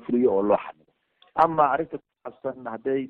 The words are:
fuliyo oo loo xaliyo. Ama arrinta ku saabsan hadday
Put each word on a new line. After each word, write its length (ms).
fuliyo 280
oo 80
loo 140
xaliyo. 340
Ama 380
arrinta 260
ku 60
saabsan 460
hadday 420